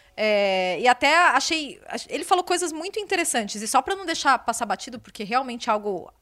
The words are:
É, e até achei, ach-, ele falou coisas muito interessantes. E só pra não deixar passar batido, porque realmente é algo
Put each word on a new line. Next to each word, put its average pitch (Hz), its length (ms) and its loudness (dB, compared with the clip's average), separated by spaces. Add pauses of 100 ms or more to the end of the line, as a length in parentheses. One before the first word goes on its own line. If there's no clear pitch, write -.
(160)
É, 196 640 2
e 226 80 4
até 277 280 4 (120)
achei, 277 580 0
ach-, - 240 -8
ele 302 140 -6
falou 359 200 2
coisas 359 280 -2
muito 330 280 -8
interessantes. 285 600 -2
E 220 60 -8
só 254 160 4
pra 392 120 -2
não 392 100 -10
deixar 302 340 2
passar - 260 -4
batido, 208 340 -6
porque - 240 -14
realmente 240 460 -4
é 220 40 4
algo 202 380 -4 (100)